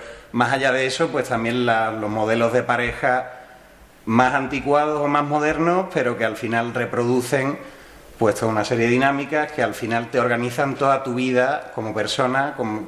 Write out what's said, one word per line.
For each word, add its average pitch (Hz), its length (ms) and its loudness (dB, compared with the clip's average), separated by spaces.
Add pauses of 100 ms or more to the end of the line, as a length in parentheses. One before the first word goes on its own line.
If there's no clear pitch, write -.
(320)
más 120 200 2
allá 135 200 2
de 131 140 2
eso, 151 220 0
pues, 131 200 -2
también 120 380 0
la, 113 240 2
los 110 180 -4
modelos 110 460 0
de 123 80 2
pareja 120 720 -2 (720)
más 127 260 4
anticuados 143 680 0
o 147 60 0
más 147 160 2
modernos, 156 680 0
pero 120 240 0
que 113 80 -2
al 110 120 -2
final 117 360 -2
reproducen, 123 880 0 (600)
pues, 107 160 4
toda 113 180 0
una 107 120 2
serie 117 220 2
de 120 60 4
dinámicas 139 600 0
que 131 100 -2
al 110 120 0
final 117 360 -4
te 127 100 2
organizan 120 540 0
toda 135 280 2
tu 123 120 -4
vida 127 600 0
como 110 200 -6
persona, 131 640 0
como 107 320 -4